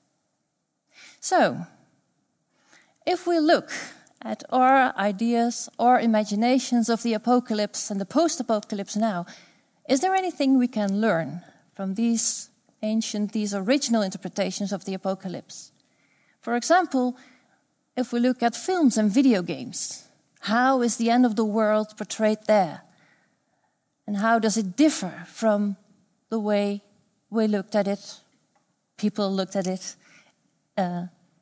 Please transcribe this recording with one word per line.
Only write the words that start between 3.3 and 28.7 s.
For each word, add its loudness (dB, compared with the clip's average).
look 2
at -8
our 4
ideas, 0
our 6
imaginations 0
of 0
the -2
apocalypse 0
and -4
the -4
post-apocalypse -2
now, -2
is 2
there 0
anything 2
we 4
can -2
learn -2
from -6
these -2
ancient, -4
these -4
original 0
interpretations -6
of -6
the -6
apocalypse? -8
For -4
example, 2
if -4
we 0
look 0
at 2
films 2
and 2
video 4
games, -8
how 2
is 0
the 0
end 6
of 0
the 2
world 0
portrayed -2
there? 2
And -4
how 2
does 0
it -4
differ 0
from 0
the -4
way -2
we 2
looked -2
at 2
it, -8